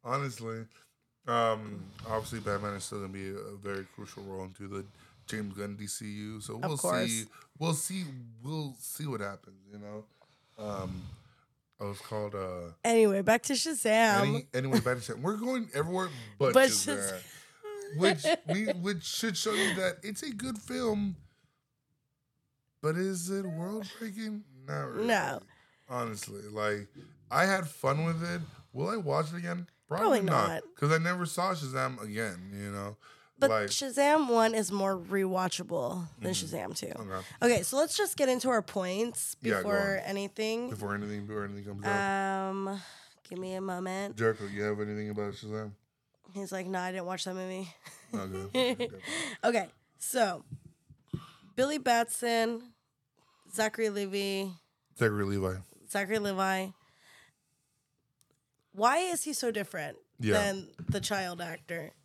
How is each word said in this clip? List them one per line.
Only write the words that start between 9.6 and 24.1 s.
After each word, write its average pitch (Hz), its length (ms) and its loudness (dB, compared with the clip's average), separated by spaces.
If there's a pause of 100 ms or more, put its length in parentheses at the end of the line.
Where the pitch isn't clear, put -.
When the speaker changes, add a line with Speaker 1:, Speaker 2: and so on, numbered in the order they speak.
Speaker 1:
You 104 80 -14
know. 104 260 -12 (580)
Um, 95 380 -4 (760)
oh, 101 120 -4
it's 98 100 -10
called, 104 340 -6
uh, 90 360 -6 (120)
Speaker 2:
Anyway, 220 380 6
back 214 220 4
to 277 100 -2
Shazam. 220 680 4
Speaker 1:
Any, - 320 2
anyway, 131 280 4
back 123 200 2
to 113 120 -6
Shazam. 117 80 -8
We're 190 160 0
going 240 360 -2
everywhere 175 360 0 (280)
but 135 160 6
Speaker 2:
But 262 160 10
Speaker 1:
Shazam. 107 280 2
Speaker 2:
Shazam. 185 240 -4 (760)
Speaker 1:
Which 175 260 6 (240)
we, 190 200 2
which 185 360 -2
should 220 320 -2
show 214 180 0
you 196 220 2
that 185 280 0
it's 202 180 -8
a 311 100 -8
good 226 280 -6
film. 214 560 0 (1700)
But 156 160 0
is 185 340 -2
it 196 140 -2
world 185 420 -4 (120)
breaking? 214 440 -6 (240)